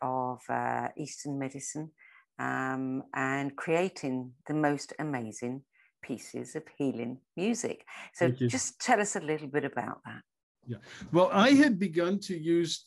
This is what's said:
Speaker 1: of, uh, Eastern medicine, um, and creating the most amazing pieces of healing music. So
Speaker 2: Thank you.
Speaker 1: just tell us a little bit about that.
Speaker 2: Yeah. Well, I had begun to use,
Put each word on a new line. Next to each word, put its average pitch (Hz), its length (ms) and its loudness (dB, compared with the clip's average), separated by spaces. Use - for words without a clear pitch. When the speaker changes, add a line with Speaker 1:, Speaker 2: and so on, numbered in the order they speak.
Speaker 1:
of, 127 480 -2
uh, 120 380 0
Eastern 143 400 -8
medicine, 139 540 -8
um, 131 640 -2
and 139 420 -2
creating 147 760 -2
the 151 60 -2
most 147 440 2
amazing 127 640 -4
pieces 123 540 -8
of 156 80 -10
healing 120 400 -2
music. - 500 -2
So - 140 2
Speaker 2:
Thank 127 140 2
you. 123 80 4
Speaker 1:
just - 320 -4
tell 233 200 4
us 208 140 0
a 196 60 -2
little 151 260 -2
bit 139 180 0
about - 400 -4
that. 110 160 -12
Speaker 2:
Yeah. 117 120 -8
Well, 180 200 6
I 202 180 8
had 277 280 8
begun 175 420 0
to 190 160 -4
use, 165 500 0